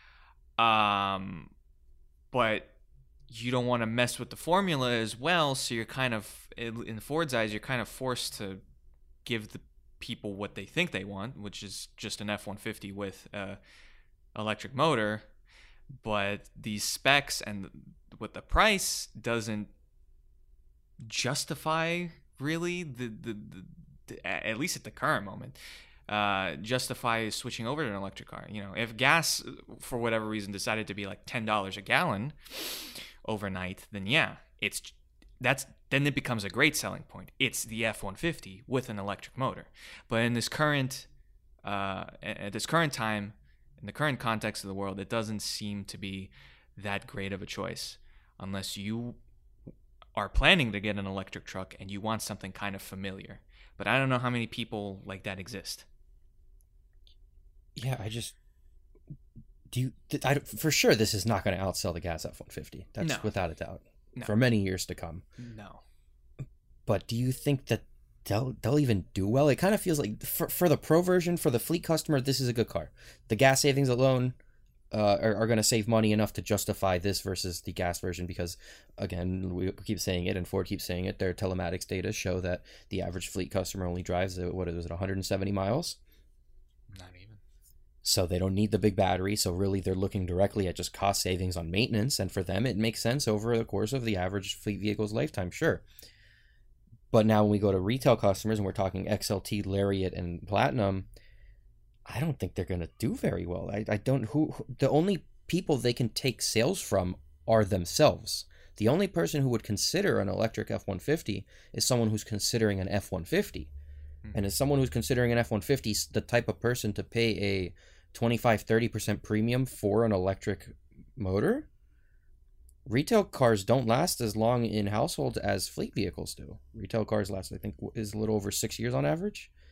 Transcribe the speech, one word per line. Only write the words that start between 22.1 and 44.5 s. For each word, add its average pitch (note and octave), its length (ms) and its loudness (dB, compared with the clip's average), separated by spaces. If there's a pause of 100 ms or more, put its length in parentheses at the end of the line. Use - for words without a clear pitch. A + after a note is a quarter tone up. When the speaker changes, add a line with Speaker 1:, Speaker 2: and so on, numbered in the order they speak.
Speaker 1:
really, E3+ 440 -2
the, B2+ 260 -6
the, A2+ 240 -8
the, G#2 320 -12 (440)
the, - 180 -12
a-, F2+ 220 -4
at A2 100 -2
least D3+ 180 -4
at A2+ 80 -14
the G#2+ 60 -12
current B2+ 340 0
moment, G2+ 340 -12 (500)
uh, G2 480 0
justify A2+ 760 -2
switching A2+ 360 -6
over D3+ 160 -2
to C3 60 -2
an G2+ 80 -4
electric G2 320 -10
car. - 220 -14
You G#2 120 -8
know, G2 140 -12
if A2+ 200 -4
gas, C#3 460 4 (380)
for - 160 -8
whatever A2+ 300 0
reason, G#2 260 -4
decided G#2+ 360 -4
to G2+ 60 -6
be, G2+ 120 -6
like, F#2+ 180 -10
ten A2+ 220 -6
dollars G2+ 320 0
a G2+ 40 -12
gallon B2+ 520 0 (880)
overnight, F#2+ 680 -4
then G2 120 -6
yeah, B2+ 320 2 (240)
it's, - 220 -2 (580)
that's, B2+ 240 2 (260)
then C#3 180 4
it C#3 60 0
becomes B2+ 280 -2
a G2 80 -4
great C#3+ 240 4
selling G2 300 -4
point. - 340 -18
It's B2+ 240 0
the A2+ 220 -4
F G#2+ 180 -2
one G2 120 -8
fifty G2 520 -6
with B2+ 220 -2
an G#2+ 100 -6
electric G2+ 400 -8
motor. A#2 280 -4 (420)
But A2+ 140 2
in A#2 100 2
this A#2 160 0
current, C#3+ 580 0 (580)
uh, G2 400 -4 (160)
a-, - 240 -8
at G2+ 80 -6
this G#2 140 -4
current D#3+ 260 2
time, G#2+ 420 -4 (460)
in G2+ 60 -12
the G#2 60 -10
current C#3+ 260 -2
context A2 460 -2